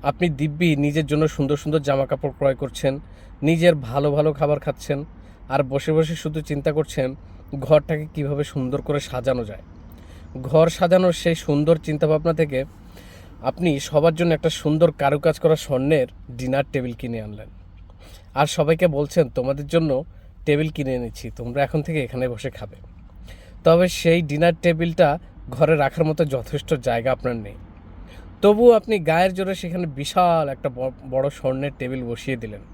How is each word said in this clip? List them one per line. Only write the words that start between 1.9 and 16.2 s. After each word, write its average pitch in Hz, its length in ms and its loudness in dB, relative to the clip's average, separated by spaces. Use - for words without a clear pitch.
কাপড় 139 320 -4
ক্রয় 135 160 2
করছেন, 139 460 -4
নিজের 165 320 4
ভালো 143 380 0
ভালো 151 200 2
খাবার 147 260 0
খাচ্ছেন, 143 460 -6
আর 139 140 0
বসে 135 300 -2
বসে 160 220 2
শুধু 156 260 -6
চিন্তা 147 320 -2
করছেন 143 420 -2
ঘরটাকে 151 540 2
কিভাবে 143 300 -4
সুন্দর 131 380 -4
করে 143 180 -2
সাজানো 123 440 -4
যায়। 101 180 -14
ঘর 160 260 4
সাজানোর 180 440 4
সেই 170 220 0
সুন্দর 151 420 2
চিন্তাভাবনা 156 580 0
থেকে 143 300 -2
আপনি 139 380 0
সবার 156 340 2
জন্য 165 200 2
একটা 156 160 -2
সুন্দর 156 420 2
কারুকাজ 147 480 0
করা 156 160 4
স্বর্ণের 139 500 0